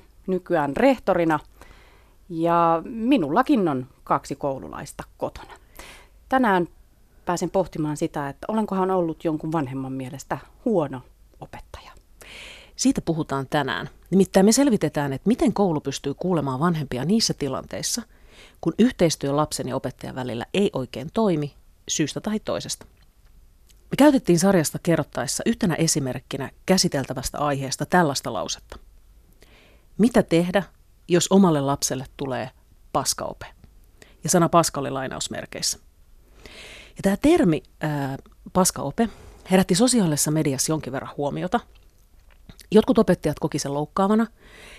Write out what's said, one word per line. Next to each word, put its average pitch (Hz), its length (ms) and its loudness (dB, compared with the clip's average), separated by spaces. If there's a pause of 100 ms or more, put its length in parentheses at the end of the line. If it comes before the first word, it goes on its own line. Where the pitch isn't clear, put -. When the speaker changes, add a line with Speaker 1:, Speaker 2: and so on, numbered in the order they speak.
(260)
Speaker 1:
nykyään 165 500 0
rehtorina. 180 640 2 (880)
Ja 165 560 2
minullakin 226 840 2
on 131 180 -4 (180)
kaksi - 320 -2
koululaista - 680 -10 (120)
kotona. - 360 -10 (760)
Tänään 202 380 2 (580)
pääsen 175 260 -2
pohtimaan 151 460 -2
sitä, 151 320 -4
että - 200 -14
olenkohan 196 420 -2
ollut 175 340 -2
jonkun 156 280 -4
vanhemman 135 400 -4
mielestä 131 460 -8 (260)
huono 147 360 0 (400)
opettaja. - 520 -20 (840)
Speaker 2:
Siitä - 240 0
puhutaan 147 500 -2
tänään. 135 400 -2 (200)
Nimittäin 190 360 6
me 220 60 8
selvitetään, 165 600 2
että 135 160 -4
miten 247 240 2
koulu 170 280 0
pystyy 139 340 -6
kuulemaan 147 460 -2
vanhempia 156 440 -2
niissä 208 300 2
tilanteissa – - 680 -6 (580)
kun 170 180 -2
yhteistyö 160 580 2
lapsen 147 320 -2
ja 123 80 -4
opettajan 131 380 -8
välillä 123 400 -6
ei 196 180 2
oikein 127 420 -8
toimi 170 400 0 (340)
syystä 147 320 -4
tai 214 200 -4
toisesta. - 460 -8 (840)
Me - 280 -12
käytettiin 262 400 6
sarjasta 175 440 2
kerrottaessa 147 640 -2
yhtenä 220 280 0
esimerkkinä 135 760 -2 (160)
käsiteltävästä 143 720 0
aiheesta 139 480 -4
tällaista 151 460 2
lausetta. - 460 -8 (1200)
"Mitä 220 240 6
tehdä, 175 400 0 (460)
jos 165 220 2
omalle 185 300 4
lapselle 135 440 -2 (120)
tulee 127 340 -8 (420)
paskaope?" - 540 -4 (800)
Ja 156 60 -2
sana 170 180 4
paska 160 320 2
oli 131 100 -4
lainausmerkeissä. - 880 -8 (1160)
Ja - 60 -12
tää 196 140 2
termi, 277 460 4 (180)
ää, 139 360 -4 (360)
paskaope 180 560 0 (420)
herätti 190 240 4
sosiaalisessa 190 560 2
mediassa 156 420 0
jonkin 143 200 -6
verran 123 240 -10
huomiota. 156 440 -2 (1120)
Jotkut 220 280 4
opettajat 175 400 2
koki 156 200 -4
sen 139 160 -6
loukkaavana 196 520 0 (520)